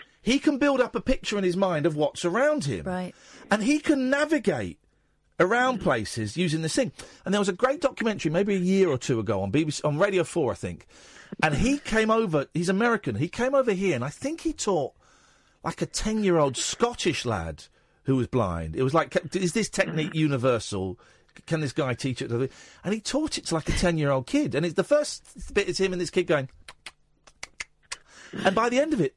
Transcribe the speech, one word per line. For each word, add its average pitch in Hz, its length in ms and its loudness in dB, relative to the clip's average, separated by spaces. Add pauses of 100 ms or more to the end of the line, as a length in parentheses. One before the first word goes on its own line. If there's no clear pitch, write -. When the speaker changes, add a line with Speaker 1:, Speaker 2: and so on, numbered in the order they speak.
(220)
Speaker 1:
he 262 160 2
can 285 200 0
build 269 220 4
up 233 160 0
a 202 40 -4
picture - 380 -2
in 196 60 0
his 175 120 0
mind 175 300 0
of 156 100 0
what's 147 280 0
around 240 400 2
him. 101 220 -4
Speaker 2:
Right. 185 280 -6 (360)
Speaker 1:
And 214 120 2
he 294 160 4
can 269 320 2
navigate 269 680 0 (600)
around 240 420 2
places 113 560 -2
using 160 260 0
this 160 120 -4
thing. 233 180 0 (320)
And 185 100 -2
there 208 60 2
was 196 80 -2
a 196 40 2
great 254 280 0
documentary 220 500 0
maybe 202 240 0
a 190 40 2
year 185 300 4
or 135 80 2
two 123 240 0
ago 98 220 0
on 98 80 -2
B 156 140 2
B 151 60 -4
C, - 140 -6
on 147 140 0
Radio 185 260 2
four, 131 280 -2
I - 20 -4
think. 87 320 -10 (560)
And 151 140 2
he 262 220 2
came 220 320 0
over, 220 440 2
he's 170 140 -2
American, 196 480 0
he 170 120 -2
came 254 280 -2
over 247 160 2
here, 180 240 0
and 120 80 -4
I 143 40 -4
think 302 340 -8
he 320 100 -2
taught, 165 400 -2 (720)
like, - 180 -6
a 160 40 -4
ten-year-old 180 680 0
Scottish - 720 -2
lad 82 380 -4 (400)
who 135 120 2
was 120 120 0
blind. 87 480 -2
It 123 80 0
was 135 100 0
like, 151 160 2
"Ca-, 180 280 -2
is 180 140 0
this 220 160 0
technique 160 460 -2
universal? 117 840 0 (480)
Can 160 140 -2
this 139 120 -4
guy 135 220 -2
teach 131 280 -6
it?" 120 80 -8
And 135 640 -4
he 220 60 -4
taught - 360 -2
it - 100 -10
to, 170 100 -4
like, - 120 -6
a - 40 2
ten-year-old 147 540 0
kid. 277 280 0
And 151 100 0
it's, 165 100 -4
the 190 100 2
first - 680 -2
bit 196 160 0
is 175 100 -2
him 190 140 0
and 180 80 -4
this 165 100 -4
kid 180 180 2
going. 143 200 2 (2000)
And 190 100 4
by 226 140 8
the 240 120 2
end 311 120 4
of 233 80 2
it, 139 160 2